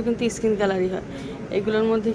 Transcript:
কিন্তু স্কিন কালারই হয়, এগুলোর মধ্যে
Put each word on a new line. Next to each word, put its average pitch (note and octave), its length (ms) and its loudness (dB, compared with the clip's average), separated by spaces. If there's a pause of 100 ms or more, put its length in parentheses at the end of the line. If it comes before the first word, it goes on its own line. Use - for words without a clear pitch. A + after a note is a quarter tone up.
কিন্তু A#3 160 0 (140)
স্কিন A3 240 2
কালারই F#3+ 340 2
হয়, - 120 -4 (520)
এগুলোর G#3+ 340 2
মধ্যে A3 240 2